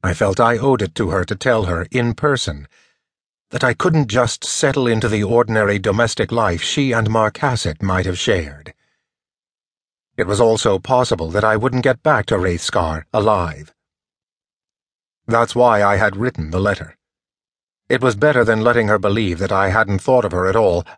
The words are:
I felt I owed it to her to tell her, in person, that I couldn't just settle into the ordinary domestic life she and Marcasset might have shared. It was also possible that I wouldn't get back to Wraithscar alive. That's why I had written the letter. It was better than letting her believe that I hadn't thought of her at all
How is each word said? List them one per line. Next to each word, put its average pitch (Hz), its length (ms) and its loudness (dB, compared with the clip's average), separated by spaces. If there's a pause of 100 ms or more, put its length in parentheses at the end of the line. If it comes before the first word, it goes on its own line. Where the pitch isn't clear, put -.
I 92 100 -2
felt 98 260 0
I 117 180 4
owed 123 240 2
it 95 140 -4
to 98 140 -2
her 92 160 0
to 101 100 -6
tell 113 280 0
her, 87 280 -4
in 120 220 -2
person, 98 540 -4 (800)
that - 140 -4
I 123 100 2
couldn't 160 340 2
just 117 360 -2
settle 135 440 0
into 113 200 0
the 104 160 0
ordinary 107 560 2
domestic 107 540 -2
life 113 280 0
she 139 300 -2
and 113 160 0
Marcasset 110 760 -2
might 92 240 -2
have 90 120 -4
shared. 78 560 -4 (1400)
It 87 100 -2
was 104 140 0
also 110 380 2
possible 113 500 0
that 104 160 0
I 110 100 2
wouldn't 120 280 -2
get 131 200 0
back 135 220 2
to 110 100 0
Wraithscar 85 680 -2 (100)
alive. 90 600 -2 (1500)
That's 117 280 0
why 120 260 4
I 101 140 4
had 98 220 0
written 101 340 -6
the 90 80 -2
letter. 98 380 -4 (920)
It 120 140 0
was 123 160 0
better 143 260 4
than 110 180 2
letting 117 280 2
her 107 100 2
believe 101 400 -2
that 95 120 -4
I 98 180 0
hadn't 101 300 0
thought 127 260 2
of 90 80 -4
her 90 140 0
at 95 100 2
all 90 280 2 (120)